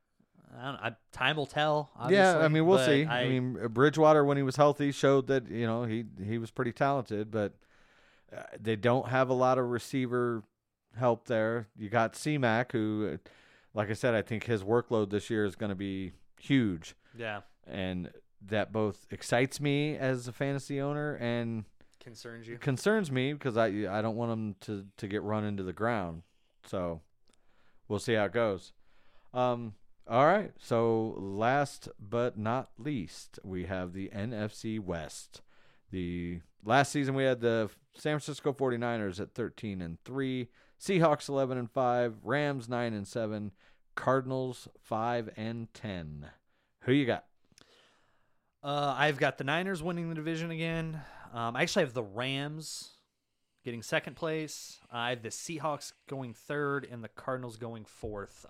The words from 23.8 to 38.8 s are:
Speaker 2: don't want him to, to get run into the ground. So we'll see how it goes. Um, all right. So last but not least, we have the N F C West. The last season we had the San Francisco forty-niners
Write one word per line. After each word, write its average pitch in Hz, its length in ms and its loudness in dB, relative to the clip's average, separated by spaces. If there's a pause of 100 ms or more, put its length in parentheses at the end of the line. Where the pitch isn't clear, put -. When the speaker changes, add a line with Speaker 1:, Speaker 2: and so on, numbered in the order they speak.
Speaker 2:
don't 110 140 0
want 117 160 -2
him 110 300 -4
to, 101 240 -8 (120)
to 107 100 -8
get 101 140 -2
run 104 220 -2
into 101 180 -4
the 92 120 -4
ground. 95 500 -2 (420)
So 87 360 -4 (840)
we'll 104 120 -2
see 120 140 0
how 107 120 4
it 95 80 -2
goes. 107 400 0 (600)
Um, 120 420 -2 (320)
all 127 180 6
right. 185 320 2
So 113 640 2
last 113 680 0 (120)
but 117 400 -2
not 113 400 -4
least, 117 640 -8
we 92 220 -6
have 90 280 -6
the 95 180 -10
N 104 220 -6
F 107 200 -4
C 110 260 -6
West. 85 600 -8 (500)
The 87 500 -4 (240)
last 131 260 4
season 135 220 0
we 135 100 0
had 127 180 2
the 113 280 2 (240)
San 151 200 -2
Francisco 147 380 -4
forty-niners 117 680 -2